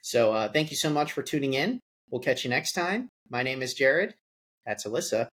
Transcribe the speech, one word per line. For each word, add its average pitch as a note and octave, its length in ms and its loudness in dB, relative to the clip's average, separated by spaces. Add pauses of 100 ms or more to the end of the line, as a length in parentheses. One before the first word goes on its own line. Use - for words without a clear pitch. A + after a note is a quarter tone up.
So, A2+ 320 4
uh, G#2+ 180 0
thank D#3 200 0
you C#3 40 -6
so - 140 0
much D3 240 0
for C#3 100 -4
tuning C#3 300 0
in. G3 260 -2 (320)
We'll B2 80 -4
catch B2+ 240 0
you C3 60 -4
next C#3 240 0
time. F#3+ 340 -2 (220)
My B2 140 -2
name C3 200 -2
is B2+ 100 -4
Jared. D#3 400 4 (520)
That's G#2+ 200 -4
Alyssa. A2+ 500 0